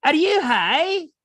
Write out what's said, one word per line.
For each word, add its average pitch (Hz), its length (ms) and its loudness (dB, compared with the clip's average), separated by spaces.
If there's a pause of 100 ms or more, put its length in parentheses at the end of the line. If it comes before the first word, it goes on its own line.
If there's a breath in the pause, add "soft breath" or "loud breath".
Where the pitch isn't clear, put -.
Are 277 120 2
you 381 260 2
high? 277 680 -2 (160)